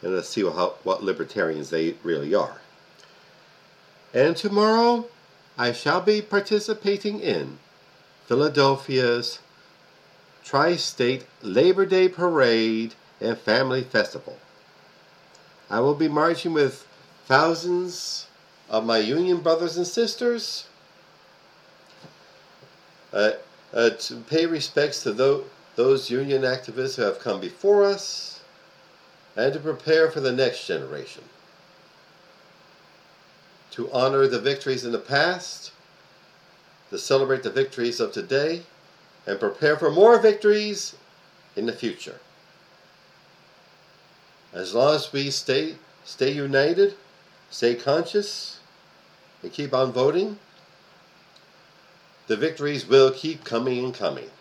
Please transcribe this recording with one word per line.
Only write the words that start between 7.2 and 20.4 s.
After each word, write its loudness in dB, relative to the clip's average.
in -4
Philadelphia's 0
Tri-State 0
Labor 4
Day 4
Parade 2
and -2
Family 0
Festival. -4
I 0
will 2
be 0
marching 0
with 0
thousands 0
of -2
my 2
union 0
brothers 0
and -2
sisters, -4